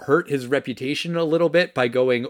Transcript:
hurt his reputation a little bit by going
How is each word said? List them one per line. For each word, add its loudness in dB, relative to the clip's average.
hurt 0
his -4
reputation -4
a 0
little 2
bit 2
by 2
going 2